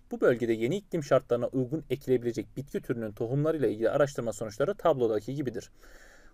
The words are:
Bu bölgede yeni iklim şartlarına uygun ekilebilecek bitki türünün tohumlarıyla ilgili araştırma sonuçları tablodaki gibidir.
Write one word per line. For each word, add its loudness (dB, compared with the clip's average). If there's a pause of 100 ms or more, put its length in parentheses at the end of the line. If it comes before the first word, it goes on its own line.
(120)
Bu -4
bölgede 4
yeni 0
iklim -4
şartlarına 2
uygun -2
ekilebilecek -2
bitki -6
türünün -4
tohumlarıyla 0
ilgili 2
araştırma 0
sonuçları -4
tablodaki 2
gibidir. -6 (640)